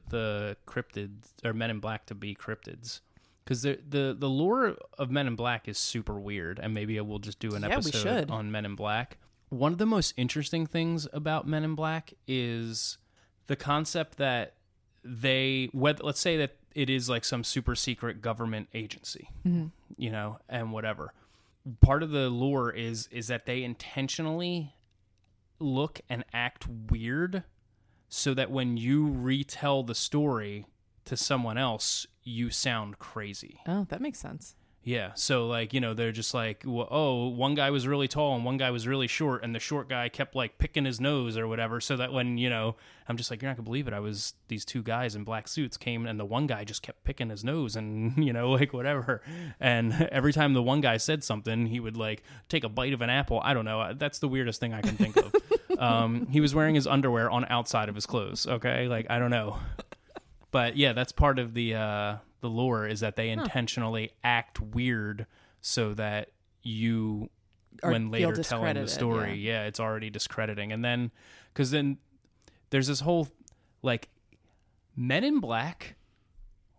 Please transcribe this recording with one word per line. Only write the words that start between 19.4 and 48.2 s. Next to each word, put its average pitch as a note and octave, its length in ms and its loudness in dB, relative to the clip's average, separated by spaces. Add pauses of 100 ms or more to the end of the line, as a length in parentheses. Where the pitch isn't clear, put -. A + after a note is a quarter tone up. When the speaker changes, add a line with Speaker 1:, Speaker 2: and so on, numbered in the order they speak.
Speaker 2:
Mm-hmm. E3+ 200 2 (300)
Speaker 1:
you A#2 140 -4
know, G#2+ 280 -6 (100)
and A#2 240 -4
whatever. G#2+ 400 -6 (640)
Part C#3+ 240 10
of D#3 80 -2
the C3+ 180 2
lore B2 420 2
is, A2+ 400 -4
is A2+ 160 -6
that A#2+ 180 -4
they B2+ 180 -2
intentionally D#3 1120 -4 (840)
look C#3+ 500 -2
and B2 140 -4 (100)
act A#2+ 340 -4
weird A#2+ 760 -2 (680)
so - 240 0
that C3+ 180 0
when B2 260 0
you C#3+ 340 4
retell C3+ 720 0
the A#2 120 -4
story A2 680 0 (400)
to B2+ 120 -4
someone A#2+ 400 0
else, B2 480 0 (180)
you A#2+ 260 -4
sound A2 500 -2
crazy. - 680 -12
Speaker 2:
Oh, F#3+ 220 0
that - 120 -6
makes C#4+ 180 -6
sense. - 360 -14 (280)
Speaker 1:
Yeah, A2+ 320 -4
so, B2 320 0
like, A#2 260 -2
you C3 80 2
know, A2+ 120 -2
they're A2+ 200 0
just A2 200 -4
like, A2+ 320 -4
"Well, A#2+ 240 -2
oh, C3 380 2
one B2+ 280 0
guy C#3 160 2
was C3+ 140 0
really C#3 220 2
tall D3 280 0
and A#2 100 -2
one B2+ 100 0
guy C3 160 2
was A#2+ 160 -4
really C3 200 0
short, C3+ 360 0
and A#2 100 -4
the A2 60 -4
short C3+ 300 -4
guy A#2+ 180 -2
kept, - 260 -4
like, B2 240 -2
picking C#3+ 280 2
his B2 160 -2
nose B2+ 360 2
or A2+ 80 -2
whatever," A2+ 360 -2
so C3+ 160 0
that B2+ 160 -2
when, B2 240 0
you B2 120 2
know, A2+ 280 0 (320)
I'm A#2 80 -2
just A#2 120 -6
like, A#2 120 -6
"You're C3+ 100 -2
not A#2+ 60 -6
gonna A#2 80 -10
believe B2+ 240 -2
it. G#2+ 40 -4
I G2+ 60 -4
was, G#2 340 -4 (140)
these G#2+ 160 -6
two - 180 -4
guys A2+ 320 -2
in G#2 120 -6
black A2 240 -6
suits C#3+ 260 -2
came, A#2 300 -4
and A2 120 -4
the G#2+ 80 -4
one B2 220 0
guy G#2+ 160 -2
just G#2+ 200 -8
kept - 200 -16
picking B2 260 -2
his G#2 140 -8
nose B2+ 320 0
and, A2 420 0
<laughs> D#3 80 6